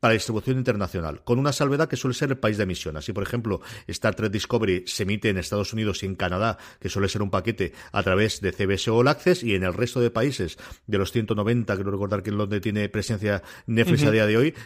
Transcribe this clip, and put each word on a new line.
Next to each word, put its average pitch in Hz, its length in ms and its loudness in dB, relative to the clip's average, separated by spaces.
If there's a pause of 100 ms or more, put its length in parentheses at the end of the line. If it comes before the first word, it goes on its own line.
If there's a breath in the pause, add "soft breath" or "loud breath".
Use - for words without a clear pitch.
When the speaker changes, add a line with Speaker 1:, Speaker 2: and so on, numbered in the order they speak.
Speaker 1:
para 113 140 6
distribución 110 420 0
internacional, 101 680 -2
con 123 140 2
una 139 140 0
salvedad 143 360 2
que - 100 -4
suele 127 160 -2
ser 143 160 -2
el 127 80 -2
país 107 180 0
de 107 60 0
emisión. 85 340 -4
Así, 76 160 -8
por 98 100 -4
ejemplo, 107 380 -2 (260 loud breath)
Star 104 280 0
Trek 104 180 -2
Discovery 101 540 0
se - 160 -4
emite 101 260 0
en 98 80 2
Estados 98 380 -2
Unidos 107 280 -2
y 101 40 -4
en 95 80 -4
Canadá, 95 420 0 (240 loud breath)
que - 80 -6
suele 98 200 0
ser 101 120 -2
un 101 100 -2
paquete 98 440 -2 (180 loud breath)
a 101 100 0
través 98 380 2
de 92 120 0
C 104 120 -2
B 98 100 2
S 95 160 -2
All 120 160 4
Access, 175 380 2
y 110 100 0
en 92 80 2
el 92 120 0
resto 120 260 -2
de 120 100 4
países 113 480 -2 (280 loud breath)
de 107 100 -2
los 98 160 0
ciento 110 220 0
noventa, 107 420 0
creo 98 140 -4
recordar 101 320 -2
que 107 80 -4
en 104 80 -2
donde 104 240 -2
tiene 104 260 0
presencia 104 540 -2 (240 loud breath)
Netflix 120 340 4
Speaker 2:
Ujú. 147 80 6
Speaker 1:
a - 40 4
día 110 140 6
de 107 120 4
hoy, 123 160 4 (120)